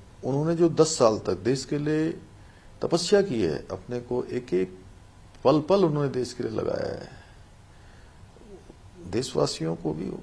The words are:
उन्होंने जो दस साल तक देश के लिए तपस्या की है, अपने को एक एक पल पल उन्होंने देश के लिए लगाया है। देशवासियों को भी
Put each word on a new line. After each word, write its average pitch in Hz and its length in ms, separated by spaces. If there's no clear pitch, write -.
उन्होंने 147 320
जो 170 140
दस 156 180
साल 110 320
तक 95 180
देश 120 280
के 151 120
लिए 156 320
तपस्या 185 400
की 180 200
है, 80 300
अपने 120 280
को 123 240
एक 123 300
एक 185 240
पल 143 160
पल 185 260
उन्होंने 147 240
देश 123 240
के - 100
लिए 113 80
लगाया - 440
है। - 140
देशवासियों 147 640
को 156 180
भी 160 160